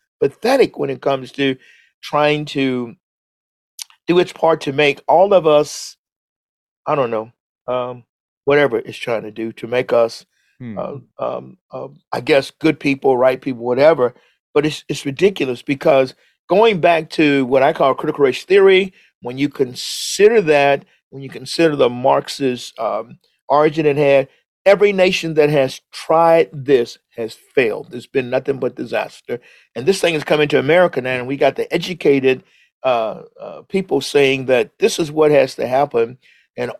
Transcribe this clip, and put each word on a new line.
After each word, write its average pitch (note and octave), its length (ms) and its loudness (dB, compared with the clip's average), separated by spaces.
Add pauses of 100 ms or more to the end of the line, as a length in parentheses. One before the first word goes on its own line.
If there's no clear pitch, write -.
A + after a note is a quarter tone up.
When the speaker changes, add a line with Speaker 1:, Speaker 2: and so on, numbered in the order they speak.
(200)
Speaker 1:
pathetic A3+ 580 0
when C#3+ 120 -6
it C3 120 -10
comes C3+ 320 -4
to C3+ 240 -2 (440)
trying D3+ 440 -2
to B2+ 500 -4 (1120)
do F3 120 2
its - 140 -2
part D#3+ 280 0
to C#3+ 120 -6
make C#3+ 340 0
all F#3 260 4
of E3+ 140 2
us, D3 500 0 (880)
I D3 80 -2
don't B2 160 -2
know, A2+ 200 -6 (360)
um, B2 380 -8 (400)
whatever C#3 340 2
it's - 180 -10
trying A2 260 -6
to G#2+ 80 -14
do A2+ 220 -8
to - 140 -14
make B2 260 -2
us, A#2 320 0 (340)
Speaker 2:
Hmm. A#2 180 -14
Speaker 1:
uh, C#3 200 -10 (200)
um, B2+ 400 -10 (140)
uh, C3 160 -14 (240)
I - 100 -6
guess, C#3 300 0
good - 280 -2
people, C3+ 380 0
right C3 240 0
people, A#2+ 240 -8
whatever. B2+ 480 2 (400)
But D3 120 2
it's, D3+ 240 -8
it's - 180 -10
ridiculous, C#3 560 -2
because C3+ 500 0 (360)
going G3+ 320 2
back E3 300 2
to C#3+ 340 2
what C3 180 2
I D3+ 100 2
call C3+ 220 2
critical D3 300 -2
race B2+ 180 -2
theory, F#3+ 500 4 (280)
when B2 180 -12
you C#3+ 100 0
consider F#3+ 920 0
that, C#3+ 440 2 (240)
when C#3 140 -18
you C3 60 -14
consider D3 460 -2
the C3 140 2
Marxist, B2+ 880 -2
um, A2+ 400 -6 (320)
origin D3+ 380 2
it C#3 100 0
had, C#3 300 2 (380)
every G3 280 4
nation F#3 420 0
that D3 140 4
has C3+ 320 0 (100)
tried E3 640 2
this C3 460 0 (160)
has A2 180 -8
failed. - 560 -4
There's A#2 160 -14
been B2+ 240 -6
nothing C3 300 -4
but B2 160 -6
disaster. A#2+ 640 -8 (340)
And B2 140 -10
this F#3+ 140 0
thing E3+ 120 0
is D3 100 -4
coming D3+ 260 0
to C#3+ 100 2
America D#3+ 420 2
now, B2+ 160 -4
and B2 100 -8
we C#3 100 -6
got C3+ 180 0
the - 180 -6
educated, C#3+ 720 0 (400)
uh, A2+ 400 -2 (160)
uh, D#2 240 -16
people F#3+ 380 -2
saying C3+ 460 0
that B2 320 0
this A3 200 0
is D3+ 120 -4
what D3+ 200 2
has C3+ 240 2
to B2+ 100 -6
happen B2+ 540 -2 (360)
in B2 240 -8